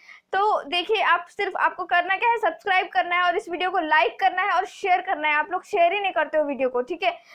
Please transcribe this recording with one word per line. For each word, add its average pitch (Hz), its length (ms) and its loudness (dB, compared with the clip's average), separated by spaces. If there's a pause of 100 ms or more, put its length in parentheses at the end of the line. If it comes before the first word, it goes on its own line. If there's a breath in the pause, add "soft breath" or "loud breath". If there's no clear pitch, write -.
(320 loud breath)
तो 403 300 0
देखिए, 349 400 -2
आप 349 260 2
सिर्फ, 403 280 -6
आपको - 280 -2
करना 349 320 0
क्या 466 140 2
है, 466 80 2
सब्सक्राइब 370 500 0
करना 349 280 -2
है 359 60 2
और 349 140 2
इस 349 120 -6
वीडियो 349 220 -4
को 381 80 -2
लाइक 311 420 2
करना 370 220 2
है 403 100 0
और 359 120 0
शेयर 370 360 0
करना 302 280 -2
है। 302 60 2
आप 302 180 -2
लोग 359 120 -4
शेयर 349 280 2
ही 403 80 -2
नहीं 381 120 -2
करते 311 260 0
हो 302 60 2
वीडियो 262 240 -2
को। 247 140 -2
ठीक 339 200 -8
है, 349 160 -2 (160 loud breath)